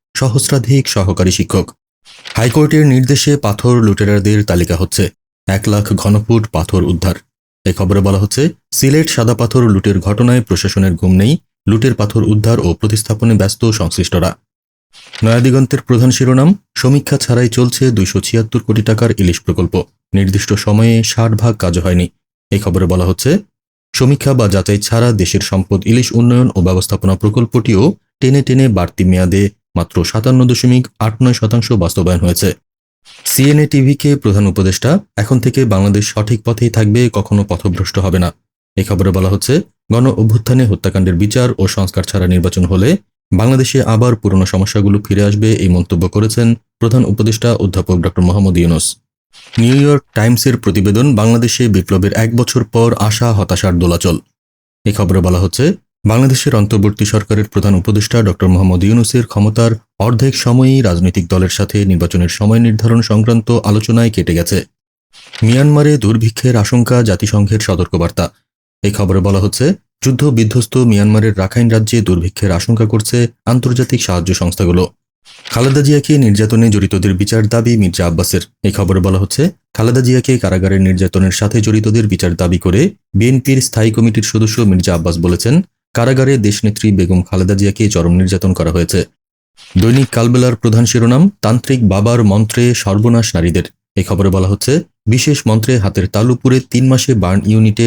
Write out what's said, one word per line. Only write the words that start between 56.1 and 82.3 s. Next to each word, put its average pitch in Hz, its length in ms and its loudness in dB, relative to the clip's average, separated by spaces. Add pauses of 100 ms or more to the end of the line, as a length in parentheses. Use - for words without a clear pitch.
অন্তর্বর্তী 104 500 0
সরকারের 104 440 -2
প্রধান 101 260 0
উপদেষ্টা 104 460 -2
ডক্টর 98 280 0
মোহাম্মদ 92 340 2
ইউনূসের 113 420 2
ক্ষমতার 107 460 0 (280)
অর্ধেক 120 360 0
সময়ই 131 460 2
রাজনৈতিক 90 460 0
দলের 92 280 0
সাথে 101 300 -2
নির্বাচনের 87 460 0
সময় 110 300 2
নির্ধারণ 113 400 2
সংক্রান্ত 110 480 0 (140)
আলোচনায় 113 500 0
কেটে 87 200 -2
গেছে। 85 240 -2 (840)
মিয়ানমারে 147 560 4
দুর্ভিক্ষের 113 600 0
আশঙ্কা, 120 460 0
জাতিসংঘের 107 580 -2
সতর্কবার্তা। 85 640 -2 (580)
এই 104 100 0
খবরে 95 260 0
বলা 98 220 0
হচ্ছে, 104 240 -2 (360)
যুদ্ধ 131 200 0 (100)
বিধ্বস্ত 113 420 0 (120)
মিয়ানমারের 107 520 2
রাখাইন 113 320 0
রাজ্যে 113 320 0
দুর্ভিক্ষের 90 500 -2
আশঙ্কা 110 340 0
করছে 107 320 -2 (280)
আন্তর্জাতিক 123 560 0
সাহায্য 90 320 -2
সংস্থাগুলো। 90 520 0 (600)
খালেদা 135 360 0
জিয়াকে 147 360 2
নির্যাতনে 113 520 2
জড়িতদের 98 480 0
বিচার 107 320 -2
দাবি 117 280 0
মির্জা 92 280 0
আব্বাসের। 85 380 -2 (200)
এই 98 100 0
খবরে 95 260 0
বলা 95 200 0
হচ্ছে, 98 240 -2 (300)
খালেদা 117 280 0
জিয়াকে 127 360 0
কারাগারের 95 440 0
নির্যাতনের 92 520 2
সাথে 107 280 -2
জড়িতদের 107 460 0
বিচার 92 280 -2